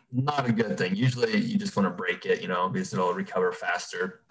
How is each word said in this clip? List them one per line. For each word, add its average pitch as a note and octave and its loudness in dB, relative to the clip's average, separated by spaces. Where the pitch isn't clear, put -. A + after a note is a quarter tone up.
not C3 0
a A2+ 4
good G#2 0
thing. F#2+ 0
Usually A#2+ 2
you G2+ 2
just G2+ -2
wanna F#2+ 2
break F2+ -4
it, F2+ 2
you - -6
know, F#2 0
because F#2+ -2
it'll F2+ 2
recover F#2 0
faster. - -4